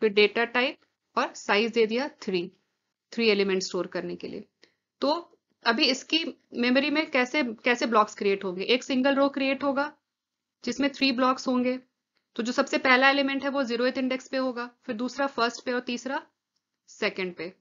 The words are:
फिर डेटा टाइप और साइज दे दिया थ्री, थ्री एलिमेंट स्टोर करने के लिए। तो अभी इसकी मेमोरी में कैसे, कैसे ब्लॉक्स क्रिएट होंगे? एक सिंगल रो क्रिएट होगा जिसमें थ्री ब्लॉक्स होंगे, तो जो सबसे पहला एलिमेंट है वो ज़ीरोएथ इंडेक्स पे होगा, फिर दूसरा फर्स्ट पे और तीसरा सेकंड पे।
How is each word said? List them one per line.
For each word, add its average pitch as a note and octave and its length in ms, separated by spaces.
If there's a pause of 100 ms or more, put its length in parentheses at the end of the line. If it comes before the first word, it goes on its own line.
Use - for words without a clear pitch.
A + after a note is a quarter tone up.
फिर A3 100
डेटा G#3 380
टाइप - 680
और B3+ 200
साइज G#3+ 360
दे A3+ 140
दिया A#3+ 220 (140)
थ्री, F#3 240 (680)
थ्री A3+ 160
एलिमेंट G3 340
स्टोर F3+ 240
करने F3 300
के - 120
लिए। - 160 (580)
तो C4+ 80 (540)
अभी A#3+ 220
इसकी C4 360 (340)
मेमोरी B3 340
में D#4 200
कैसे, B3+ 320 (220)
कैसे B3+ 220
ब्लॉक्स A3 280
क्रिएट G3 300
होंगे? F#3+ 200
एक B3 200
सिंगल C4+ 300
रो C#4 160
क्रिएट C4+ 340
होगा C#4+ 280 (720)
जिसमें C4+ 280
थ्री C4+ 220
ब्लॉक्स C4 340
होंगे, B3+ 300 (580)
तो - 60
जो A#3 100
सबसे C#4+ 260
पहला C4 320
एलिमेंट C4+ 320
है C#4+ 60
वो C#4 140
ज़ीरोएथ B3 360
इंडेक्स C4 300
पे C4+ 80
होगा, B3+ 280 (220)
फिर B3 100
दूसरा B3+ 300
फर्स्ट A#3+ 380
पे B3+ 80
और B3 80
तीसरा B3 400 (680)
सेकंड F#3+ 460
पे। D#3+ 140 (120)